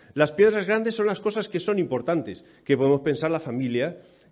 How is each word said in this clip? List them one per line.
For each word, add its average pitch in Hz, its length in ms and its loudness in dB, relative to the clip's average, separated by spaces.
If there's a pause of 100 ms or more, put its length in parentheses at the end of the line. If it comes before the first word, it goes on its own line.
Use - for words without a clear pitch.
(140)
Las 147 160 2
piedras 208 340 4
grandes 220 300 -2
son 208 140 -2
las 196 100 -2
cosas 208 300 -4
que 180 100 -6
son 202 220 0
importantes, 127 640 -4 (180)
que 139 140 4
podemos 139 240 4
pensar 156 320 -2
la 160 80 -2
familia, 127 580 -4 (340)